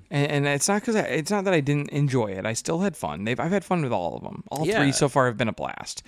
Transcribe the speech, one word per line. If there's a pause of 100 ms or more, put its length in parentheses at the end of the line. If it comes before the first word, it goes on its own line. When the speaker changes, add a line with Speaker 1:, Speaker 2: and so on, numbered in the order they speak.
Speaker 1:
And,
and
it's
not
'cause
I,
it's
not
that
I
didn't
enjoy
it.
I
still
had
fun.
They've,
I've
had
fun
with
all
of
'em.
All
Speaker 2:
Yeah.
Speaker 1:
three
so
far
have
been
a
blast.